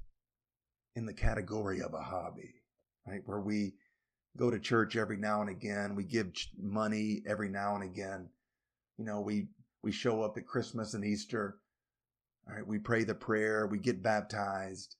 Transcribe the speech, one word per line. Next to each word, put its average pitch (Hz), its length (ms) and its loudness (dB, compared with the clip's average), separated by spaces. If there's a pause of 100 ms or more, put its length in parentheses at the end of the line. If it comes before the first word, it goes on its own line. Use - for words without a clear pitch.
(960)
in 117 100 -4
the 104 80 -6
category 101 680 2
of 80 120 -4
a 80 80 -4
hobby, 85 540 -6 (520)
right? 95 180 -6
Where 101 140 -4
we 104 340 0 (640)
go 120 120 4
to 110 100 0
church 113 360 4
every 107 220 0
now 107 240 2
and 104 80 0
again, 101 460 -2
we 101 80 -2
give 95 300 0
ch-, - 260 -6
money 107 680 0
every 107 220 0
now 101 260 0
and 101 80 -4
again, 95 460 -6 (680)
you 113 80 -6
know, 104 160 -2
we, 104 260 0 (360)
we 107 80 0
show 113 300 2
up 107 160 0
at 110 100 -10
Christmas 110 460 -2
and 104 100 -2
Easter, 104 540 0 (920)
all 104 80 -12
right? 107 120 -8
We 104 120 0
pray 113 240 4
the 107 120 0
prayer, 107 520 2
we 104 100 0
get 95 260 2
baptized. 98 960 0